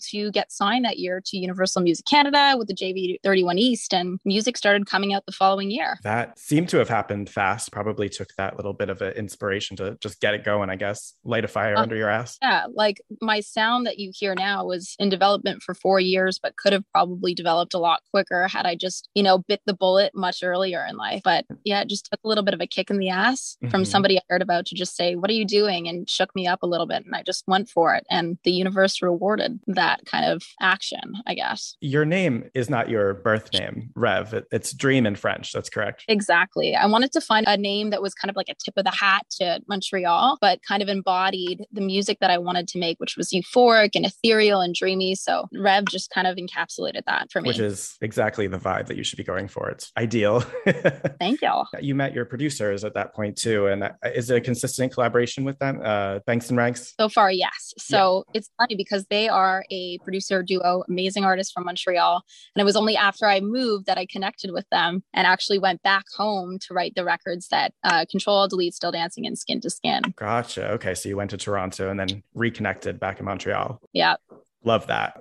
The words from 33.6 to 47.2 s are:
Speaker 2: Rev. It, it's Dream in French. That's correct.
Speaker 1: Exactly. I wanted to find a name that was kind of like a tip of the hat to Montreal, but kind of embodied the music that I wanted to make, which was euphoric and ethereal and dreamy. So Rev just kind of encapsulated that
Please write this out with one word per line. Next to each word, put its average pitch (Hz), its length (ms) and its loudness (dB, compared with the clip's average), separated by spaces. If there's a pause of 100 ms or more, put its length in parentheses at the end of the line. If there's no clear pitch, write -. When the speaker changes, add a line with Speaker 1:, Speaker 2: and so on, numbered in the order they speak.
Speaker 2:
Rev. 104 380 0
It, 110 180 -6
it's - 220 -2
Dream 135 320 4
in 101 100 0
French. - 360 -4
That's 110 180 -8
correct. - 380 -6
Speaker 1:
Exactly. 175 680 2
I 202 120 4
wanted 233 240 4
to 320 100 0
find 220 260 2
a 208 100 4
name 202 340 -2
that 190 100 -2
was 196 140 -4
kind 196 140 -6
of 202 60 -8
like 190 140 -6
a - 60 -10
tip - 220 -12
of 190 80 2
the 185 60 0
hat 196 340 2 (140)
to 175 280 -2
Montreal, 190 720 2
but 190 260 4
kind 208 140 0
of 196 80 -2
embodied 190 800 -2
the 208 100 -6
music 196 400 0
that 185 100 6
I 175 80 6
wanted 175 300 -2
to 180 100 -6
make, 170 200 -2
which - 180 -8
was 170 120 -4
euphoric 220 640 6
and 170 100 0
ethereal 208 560 4
and 175 120 -2
dreamy. 190 420 0
So 175 380 -2
Rev 196 320 2
just 185 240 -4
kind 180 180 0
of 185 100 -2
encapsulated - 680 -6
that - 260 -2